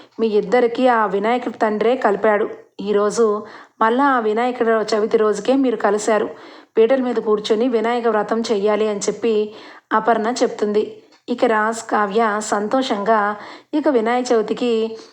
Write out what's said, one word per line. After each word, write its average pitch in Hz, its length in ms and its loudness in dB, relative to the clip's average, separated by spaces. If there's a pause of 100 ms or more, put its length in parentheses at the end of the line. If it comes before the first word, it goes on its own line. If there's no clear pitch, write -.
(200)
మీ 226 60 0
ఇద్దరికీ 233 600 2
ఆ 226 200 2
వినాయకుడి 220 520 -2
తండ్రే 220 380 0
కలిపాడు. 208 540 0 (300)
ఈరోజు 208 640 0 (380)
మళ్ళా 240 240 2
ఆ 262 160 2
వినాయకుడు 226 760 0
చవితి 214 200 0
రోజుకే 214 400 2
మీరు 262 200 2
కలిశారు. 208 540 0 (460)
పీటల 240 260 4
మీద 247 120 -2
కూర్చొని 214 540 0
వినాయక 233 380 0
వ్రతం 214 340 0
చెయ్యాలి" 214 480 0
అని 208 100 -4
చెప్పి 214 560 -2 (380)
అపర్ణ 220 500 0
చెప్తుంది. 214 600 -2 (260)
ఇక 247 160 -2
రాజ్, 226 460 0
కావ్య 214 480 0
సంతోషంగా 214 960 0 (380)
ఇక 302 140 0
వినాయక 247 440 2
చవితికి 226 640 0 (160)